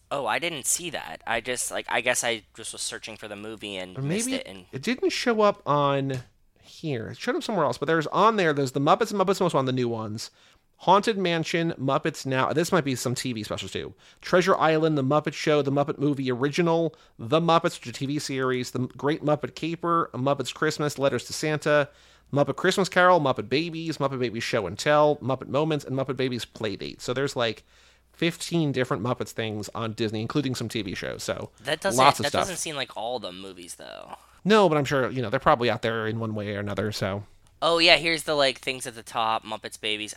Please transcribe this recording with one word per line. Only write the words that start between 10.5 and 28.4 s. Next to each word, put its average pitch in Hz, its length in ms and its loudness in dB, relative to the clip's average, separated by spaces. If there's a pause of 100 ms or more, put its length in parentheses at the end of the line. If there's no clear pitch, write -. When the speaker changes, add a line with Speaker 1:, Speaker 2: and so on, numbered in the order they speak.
Speaker 2:
Haunted 196 400 4
Mansion, 170 600 0
Muppets 139 460 0
Now. 131 280 2
This 170 180 0
might 170 120 4
be 139 120 0
some 120 200 -2
T 127 180 -4
V 107 100 -6
specials, 95 280 -8
too. 78 240 -8 (260)
Treasure 180 360 4
Island, 156 400 4
The 135 60 2
Muppet 147 300 2
Show, 147 300 2
The 135 80 0
Muppet 143 260 0
Movie 135 340 0
Original, 165 640 0 (220)
The 135 240 2
Muppets, 165 380 4
which - 80 -12
is - 20 -10
a 113 40 -10
T 139 120 -6
V 147 140 -2
series, 127 520 -2
The 127 240 -4
Great 139 300 -2
Muppet 147 300 0
Caper, 165 580 0
A 127 60 -6
Muppet's 135 340 0
Christmas, 147 460 0
Letters 135 260 2
to - 80 -10
Santa, 151 560 0 (420)
Muppet 139 260 2
Christmas 185 320 2
Carol, 180 300 6
Muppet 120 300 -2
Babies, 160 480 -2
Muppet 139 220 -2
Babies 113 240 -2
Show 104 240 -2
and 98 100 -8
Tell, 151 400 4
Muppet 131 300 -4
Moments, 151 360 0
and 131 140 -6
Muppet 139 180 -4
Babies 127 300 -2
Play 104 300 -6
Date. 71 260 -12
So 127 120 -4
there's, 139 220 -2
like, 117 280 -2 (480)
fifteen 165 600 0